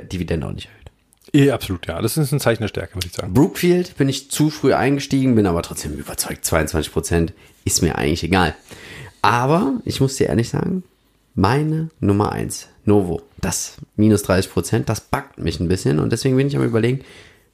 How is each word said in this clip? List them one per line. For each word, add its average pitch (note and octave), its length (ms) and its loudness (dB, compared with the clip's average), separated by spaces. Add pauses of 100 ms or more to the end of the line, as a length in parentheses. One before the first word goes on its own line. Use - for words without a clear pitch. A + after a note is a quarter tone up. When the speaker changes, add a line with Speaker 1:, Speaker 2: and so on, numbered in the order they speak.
(120)
Speaker 1:
Dividende E2+ 340 -4
auch G1+ 60 -8
nicht - 160 -12
erhöht. - 800 0
Speaker 2:
Ja, C3+ 60 2
absolut, G2 340 -6
ja. E2+ 140 -6
Das A2 160 -2
ist D3 160 0
ein C#3+ 80 0
Zeichen A2+ 220 0
der G2+ 60 -2
Stärke, - 260 -8
würde F2 120 -6
ich - 60 -16
sagen. F#2 200 -8
Speaker 1:
Brookfield F3 640 2
bin C#3 140 2
ich - 200 -6
zu D#3 200 2
früh C3+ 240 2
eingestiegen, C3 600 2
bin G#2+ 100 6
aber E2+ 160 2
trotzdem - 320 -8
überzeugt, - 500 -8
zweiundzwanzig D#2 480 0
Prozent E2+ 420 0 (320)
ist - 160 0
mir E2+ 160 0
eigentlich D#2+ 260 0
egal. F2 320 2 (640)
Aber D#3 520 2 (100)
ich - 160 -4
muss C3+ 160 0
dir - 120 0
ehrlich A2+ 200 0
sagen, F3+ 360 -2 (520)
meine D3+ 540 0 (100)
Nummer G2+ 320 2
eins, - 380 -8 (160)
Novo, G2+ 360 2 (200)
das - 360 -6 (200)
minus G#2 260 4
dreißig F#2 280 0
Prozent, A2 360 -2
das A2 140 -4
backt - 360 -8
mich D#2 220 -4
ein F2+ 80 -2
bisschen B2 320 0
und A2+ 120 0
deswegen B2+ 260 0
bin C#3 100 2
ich C#3+ 80 -4
am C3+ 80 0
Überlegen, A#2+ 380 0 (520)